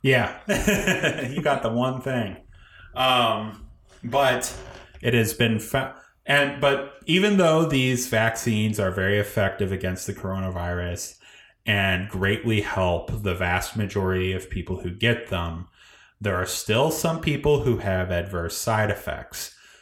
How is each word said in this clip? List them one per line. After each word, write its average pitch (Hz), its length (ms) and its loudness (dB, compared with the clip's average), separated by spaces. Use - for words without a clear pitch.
Yeah. 127 340 4
<laughs> 185 800 0
You 151 120 -4
got 143 220 0
the - 80 0
one 120 300 -2
thing. 117 360 -4
Um, 117 720 0
but 135 500 2
it 120 120 2
has 113 200 4
been 113 260 2
fa-, - 360 -2
and, 139 360 2
but 139 320 2
even 196 320 4
though 165 280 6
these 127 420 2
vaccines 110 720 0
are 92 120 0
very 98 260 0
effective 98 540 0
against 92 340 -4
the 101 80 -6
coronavirus 90 1040 -6
and 98 440 0
greatly 104 520 0
help 92 640 -2
the 95 100 0
vast 90 420 -2
majority 92 580 0
of - 160 -6
people 90 320 -6
who 90 100 -6
get 113 380 0
them, 85 380 -4
there 101 140 0
are 92 100 0
still 127 460 0
some 160 280 0
people 147 440 2
who 120 140 2
have 92 340 0
adverse 85 440 -4
side 107 340 0
effects. - 680 -8